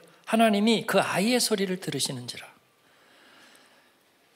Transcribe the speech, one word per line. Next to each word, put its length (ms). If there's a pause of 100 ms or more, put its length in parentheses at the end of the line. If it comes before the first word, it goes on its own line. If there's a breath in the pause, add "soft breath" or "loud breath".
(260 soft breath)
하나님이 600
그 140
아이의 400
소리를 400
들으시는지라. 720 (1800 soft breath)